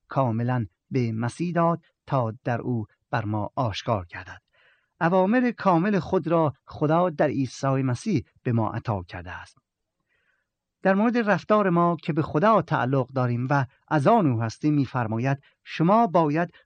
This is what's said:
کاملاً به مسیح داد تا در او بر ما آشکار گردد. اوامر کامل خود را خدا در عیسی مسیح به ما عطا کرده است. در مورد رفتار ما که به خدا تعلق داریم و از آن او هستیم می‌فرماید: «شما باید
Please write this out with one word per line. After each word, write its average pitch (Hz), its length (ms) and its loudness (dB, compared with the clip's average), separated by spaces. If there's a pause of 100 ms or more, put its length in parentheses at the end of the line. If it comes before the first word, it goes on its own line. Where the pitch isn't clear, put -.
کاملاً 120 580 -2 (240)
به 120 220 0
مسیح 120 400 -4
داد 165 320 0 (220)
تا 120 260 0 (120)
در 120 160 -2
او 117 240 -4 (260)
بر 117 140 -2
ما 104 320 -4
آشکار 107 520 -4
گردد. - 320 -16 (600)
اوامر 190 500 2
کامل 190 480 2
خود 170 300 -2
را 160 240 2 (140)
خدا 160 440 0
در 151 180 0
عیسی 131 380 -4
مسیح 135 580 0 (180)
به 127 100 -2
ما 110 180 0
عطا 104 320 -4
کرده 90 280 -14
است. - 280 -16 (1200)
در 190 120 4
مورد 220 240 2
رفتار 208 520 2
ما 170 320 2
که 165 100 -4
به 151 100 -2
خدا 196 400 2
تعلق 131 500 -2
داریم 123 380 -2
و 143 160 2 (220)
از 151 180 0
آن 214 200 4
او 117 160 0
هستیم 151 320 -2
می‌فرماید: 127 640 -2 (260)
«شما 208 420 2
باید 165 440 0 (160)